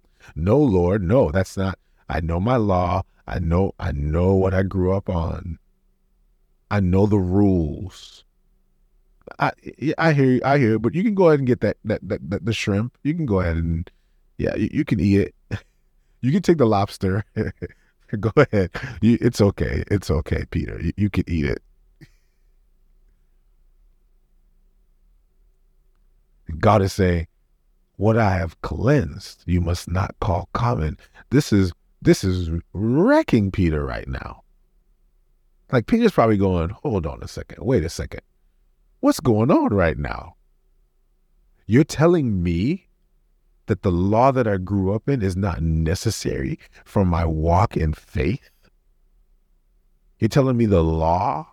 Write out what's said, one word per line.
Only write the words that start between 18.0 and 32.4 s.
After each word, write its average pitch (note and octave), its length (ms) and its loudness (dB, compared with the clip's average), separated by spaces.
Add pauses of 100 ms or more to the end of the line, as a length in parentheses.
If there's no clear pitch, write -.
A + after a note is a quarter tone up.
Go G#2+ 160 -2
ahead. G#2+ 340 2 (300)
You, A2+ 200 4
it's - 200 0
okay. E2+ 500 0
It's G2+ 200 -2
okay, - 400 -2
Peter. A1 320 -6
You, E2+ 140 -2
you G2+ 140 0
can - 180 -2
eat D#2+ 160 -2
it." B1+ 180 -4 (4000)
God G2+ 240 4
is G2 120 -2
saying, F2 340 0 (680)
"What A2 200 2
I G#2 200 2
have E2+ 260 -6
cleansed, G2 840 -2
you F2 140 2
must F2 300 -4
not F#2 300 -4
call F2 320 -2
common." A#2+ 460 -2 (320)
This - 220 2
is, F#2+ 200 2 (300)
this C3 220 2
is F2+ 260 -2 (220)